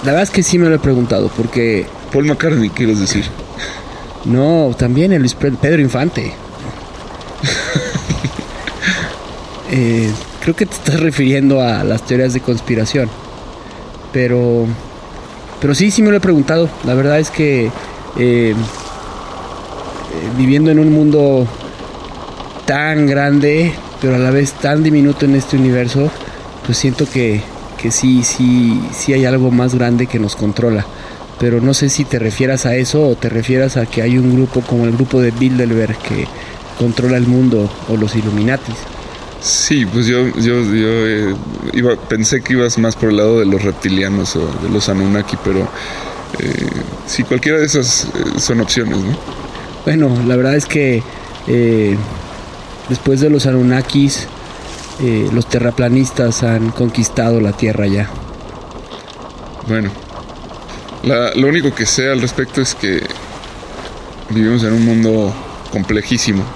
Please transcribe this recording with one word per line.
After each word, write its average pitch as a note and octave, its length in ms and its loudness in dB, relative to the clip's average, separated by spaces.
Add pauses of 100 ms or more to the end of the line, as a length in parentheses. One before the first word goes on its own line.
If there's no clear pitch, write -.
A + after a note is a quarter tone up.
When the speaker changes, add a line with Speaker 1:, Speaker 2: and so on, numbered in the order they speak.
Speaker 1:
la C3+ 80 0
verdad E3+ 120 4
es G3 60 -2
que F#3+ 140 2
sí F3 140 2
me F3 120 6
lo D#3+ 60 6
he D3 40 2
preguntado, A#2+ 500 2
porque A2+ 560 0 (260)
Speaker 2:
Paul C#3 140 2
McCartney, D3 440 2
¿quieres A2 300 0
decir? G2 260 0 (1000)
Speaker 1:
No, C#3 520 4
también C3+ 340 2
Elvis C3+ 220 2
Pre-, C#3+ 180 0
Pedro D3 300 2
Infante. C3+ 560 -2
Speaker 2:
<laughs> - 60 -16 (3250)
Speaker 1:
Eh, A#2 380 2 (320)
creo E3+ 140 0
que G#3+ 100 0
te - 80 -10
estás D3 260 0
refiriendo C#3 640 4
a A2 220 0
las G#2+ 180 0
teorías B2+ 320 0
de B2+ 60 0
conspiración. A#2 680 0 (1040)
Pero... A#2+ 540 2 (960)
Pero C#3+ 140 2
sí, G3+ 160 2
sí A3 100 2
me G#3+ 80 6
lo G#3 80 4
he - 20 4
preguntado. E3 480 2 (180)
La B2+ 100 2
verdad C#3+ 240 4
es D#3 100 0
que, C#3 380 2
eh, - 20 0 (480)
eh, A#2+ 380 4 (1800)
viviendo C#3+ 320 6
en D#3 80 6
un D#3 120 6
mundo D3 560 6 (1160)
tan D3+ 400 4
grande, C#3+ 680 4 (280)
pero C3 140 2
a - 20 2
la B2+ 140 4
vez C#3 220 2
tan D3 280 2
diminuto C#3+ 440 4
en C#3 100 6
este C3+ 200 0
universo, B2+ 540 2 (560)
pues A#2 140 0
siento C3+ 280 2
que, A2 340 0 (380)
que A#2 120 0
sí, B2+ 320 4
sí, B2 580 4 (100)
sí - 220 -2
hay C3+ 120 4
algo B2+ 260 4
más B2 240 2
grande A#2+ 320 2
que A#2+ 100 -4
nos G#2 180 -2
controla. G#2+ 480 0 (560)
Pero A#2+ 220 2
no C3+ 140 2
sé C#3 140 2
si C#3 160 0
te B2+ 120 -2
refieras B2+ 480 0
a B2 100 2
eso C#3+ 320 2
o A#2+ 80 4
te A#2 140 -2
refieras B2+ 480 0
a A#2 80 0
que A#2 160 -2
hay B2 160 2
un B2+ 160 4
grupo B2+ 280 2
como A#2+ 240 0
el A#2 80 2
grupo B2+ 280 2
de A#2+ 80 4
Bilderberg A#2 720 2
que - 280 -4 (520)
controla B2 380 2
el B2 100 2
mundo B2 420 4 (180)
o A2+ 100 0
los G#2+ 180 0
Illuminatis. A2 600 0 (680)
Speaker 2:
Sí, - 440 0
pues A2 200 0
yo, B2 300 2
yo, A#2+ 300 2
yo, A2 420 2
eh, G#2+ 260 0 (380)
iba, A#2+ 240 2
pensé A2 460 -2
que - 100 -4
ibas B2 260 2
más A2+ 200 0
por A2 140 2
el G#2 40 4
lado A2 240 4
de G#2+ 60 4
los G2 180 2
reptilianos F#2+ 720 0
o D#2+ 100 0 (160)
de E2+ 80 -4
los G2+ 200 0
Anunnaki, G2 560 0
pero, F#2+ 160 0 (800)
eh, - 280 -4 (400)
sí, - 160 -4
cualquiera D3+ 340 0
de D3+ 80 2
esas, C#3+ 500 0
eh, - 220 -2
son A#2 220 0
opciones, A2+ 380 0
¿no? F#2+ 200 -2 (680)
Speaker 1:
Bueno, D3+ 260 4 (160)
la B2 80 4
verdad C3 220 4
es C#3+ 80 0
que, C3 360 2 (460)
eh, A#2 480 4 (920)
después C3+ 320 2
de D3+ 80 4
los C#3+ 160 2
Anunnakis, C3 840 2 (760)
eh, A2 300 2
los A#2 160 0
terraplanistas A#2+ 960 2
han A2+ 280 2
conquistado A#2 680 0
la G2+ 140 2
Tierra G#2 340 0
ya. G2+ 220 0 (1600)
Speaker 2:
Bueno, A2 200 0 (1120)
la, A#2+ 300 2
lo C3 140 4
único C#3+ 260 2
que A2+ 120 -4
sé C3 260 0
al C3 80 0
respecto B2+ 400 -2
es C3 160 -2
que F#2+ 320 -2 (1200)
vivimos A2+ 320 2
en A2 100 2
un A2+ 100 4
mundo A2 500 2 (380)
complejísimo G#2+ 720 0 (120)